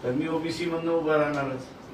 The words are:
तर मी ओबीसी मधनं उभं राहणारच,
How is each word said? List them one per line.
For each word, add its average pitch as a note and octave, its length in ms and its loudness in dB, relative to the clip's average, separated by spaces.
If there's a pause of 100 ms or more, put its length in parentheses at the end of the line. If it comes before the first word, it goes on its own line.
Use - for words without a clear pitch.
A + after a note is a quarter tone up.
तर B2 60 2
मी D3+ 180 0
ओबीसी E3 380 -2
मधनं E3 260 0
उभं D#3 220 4
राहणारच, C#3 500 2 (300)